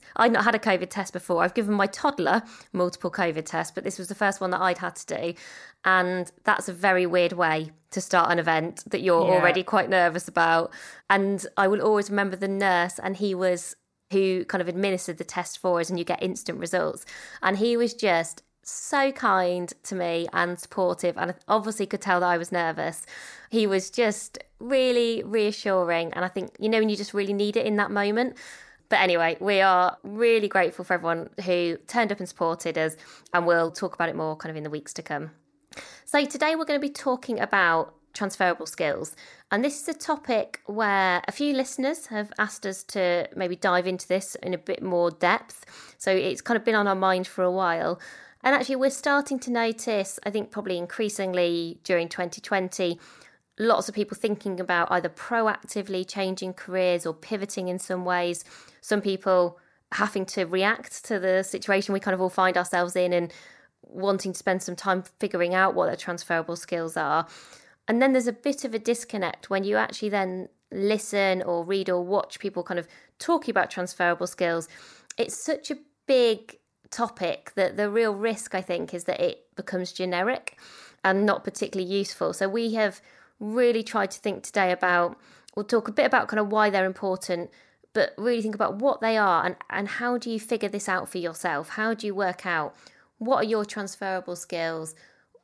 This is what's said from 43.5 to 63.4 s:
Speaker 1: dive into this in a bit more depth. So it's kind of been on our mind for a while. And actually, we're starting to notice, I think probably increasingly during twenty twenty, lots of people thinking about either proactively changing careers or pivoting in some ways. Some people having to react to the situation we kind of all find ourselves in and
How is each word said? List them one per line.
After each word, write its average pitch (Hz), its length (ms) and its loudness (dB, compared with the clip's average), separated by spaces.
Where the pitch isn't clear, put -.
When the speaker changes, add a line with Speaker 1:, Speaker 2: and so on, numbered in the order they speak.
Speaker 1:
dive 180 320 2
into 185 200 -4
this 185 280 -2
in - 180 -6
a 175 40 -2
bit 180 240 -6
more 175 300 2
depth. - 840 -2
So - 140 0
it's 185 300 0
kind 233 160 0
of 220 80 -2
been 226 100 4
on 208 120 4
our 196 80 4
mind 185 320 2
for - 160 -2
a 180 80 4
while. 175 480 0
And 262 120 4
actually, 262 220 -2
we're 262 120 2
starting 285 500 0
to 254 120 -6
notice, 226 720 -2
I 208 60 -2
think 208 200 -4
probably 185 260 -4
increasingly 175 1080 -2
during 170 260 0
twenty - 320 -6
twenty, 185 580 -2
lots 226 280 2
of 214 60 -8
people 202 240 -4
thinking 202 420 -2
about 175 320 0
either 175 180 2
proactively 202 960 -2
changing 185 460 -4
careers 180 520 0
or 160 80 -2
pivoting 196 540 -6
in 180 100 -4
some 185 260 -6
ways. 175 400 0
Some 208 200 0
people 190 580 2
having 202 340 -2
to 185 200 -2
react 190 600 -2
to 214 140 -2
the 185 240 2
situation 196 500 0
we 196 60 0
kind 196 160 0
of 185 60 -2
all 185 80 2
find 185 280 2
ourselves 180 380 0
in 180 180 2
and 170 180 0